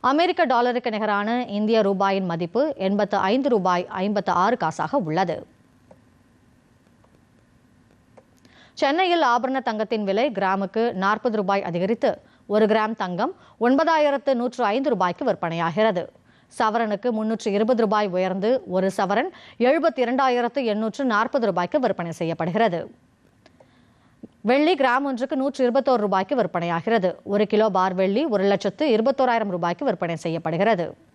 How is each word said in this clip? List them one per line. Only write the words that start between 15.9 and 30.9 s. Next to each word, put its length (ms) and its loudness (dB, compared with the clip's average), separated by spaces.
சவரனுக்கு 520 0
முன்னூற்று 400 -2
இருபது 300 2
ரூபாய் 260 2
உயர்ந்து 600 0
ஒரு 300 0
சவரன் 320 0
எழுபத்தி 360 2
இரண்டாயிரத்து 680 0
எண்ணூற்று 420 -2
நாற்பது 400 0
ரூபாய்க்கு 340 0
விற்பனை 320 -2
செய்யப்படுகிறது. 800 -2
வெள்ளி 340 2
கிராம் 280 2
ஒன்றுக்கு 320 -4
நூற்று 360 0
இருபத்தோரு 240 2
ரூபாய்க்கு 400 0
விற்பனையாகிறது. 880 0
ஒரு 240 0
கிலோ 220 2
பார் 240 2
வெள்ளி 320 0
ஒரு 180 0
லட்சத்து 520 0
இருபத்தோராயிரம் 540 0
ரூபாய்க்கு 360 -4
விற்பனை 300 -2
செய்யப்படுகிறது. 800 -2